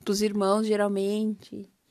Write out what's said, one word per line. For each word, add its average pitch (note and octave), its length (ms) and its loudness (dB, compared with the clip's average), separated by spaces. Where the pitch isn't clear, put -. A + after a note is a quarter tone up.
pros G#3 180 0
irmãos, G#3 440 2
geralmente. G#3 1040 -2